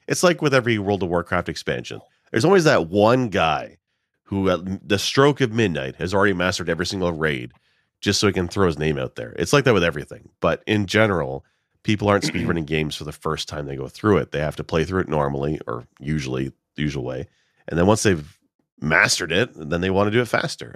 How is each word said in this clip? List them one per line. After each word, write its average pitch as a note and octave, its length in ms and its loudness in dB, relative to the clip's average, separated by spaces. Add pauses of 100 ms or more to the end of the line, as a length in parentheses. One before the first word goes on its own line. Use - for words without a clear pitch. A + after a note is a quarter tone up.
It's - 160 -4
like F3 180 4
with C#3+ 140 2
every A#2 240 2
World G2+ 240 0
of F2 60 -2
Warcraft F2 400 -2
expansion. B1 520 -6 (300)
There's A2+ 140 0
always F#3 180 6
that G2+ 260 2
one A2 400 4
guy D#2 480 -2 (460)
who G2 260 -2
at F2+ 120 2
m-, F#2+ 220 -8
the G2+ 140 0
stroke C3+ 420 2
of A#2+ 140 0
midnight D#2 440 -2
has F2+ 180 -4
already G2+ 180 4
mastered F2+ 380 -2
every E2+ 160 -2
single F#2 260 -2
raid D2 380 -4 (500)
just G2+ 180 0
so A2 60 2
he G2 80 2
can F2+ 140 -2
throw G2 180 0
his D#2+ 140 0
name D#2 180 0
out B1+ 180 -6
there. A#1 220 -12
It's - 160 -2
like C#3+ 120 4
that B2 100 4
with F2+ 80 2
everything. D2 440 -4 (120)
But E2+ 260 0
in G#2 220 0
general, E2+ 580 0 (380)
people G#2 260 0
aren't G2+ 140 4
speedrunning E2+ 420 -2
<clears throat> - 0 -
games D#2 300 -2
for - 80 -10
the D2 80 -10
first - 360 -6
time D2 200 -10
they C#2 80 -8
go C2 120 -8
through G2+ 300 2
it. C#2 140 -2
They C#2+ 80 -4
have D2+ 160 -4
to D2+ 80 -8
play D#2+ 220 0
through F#2 160 -2
it - 60 -4
normally C#2+ 600 -2
or A#1+ 180 -8 (140)
usually C2+ 520 -6 (240)
the D2+ 60 -6
usual C#2+ 220 -4
way. B1+ 240 -8 (400)
And D#2+ 100 -4
then E2+ 80 4
once G#2+ 160 4
they've E2 380 -2 (420)
mastered F2 500 2
it, E2+ 220 0
then D#2+ 280 -4
they F#2 100 0
wanna G2+ 180 2
do A2 100 2
it A#2+ 80 0
faster. - 480 -4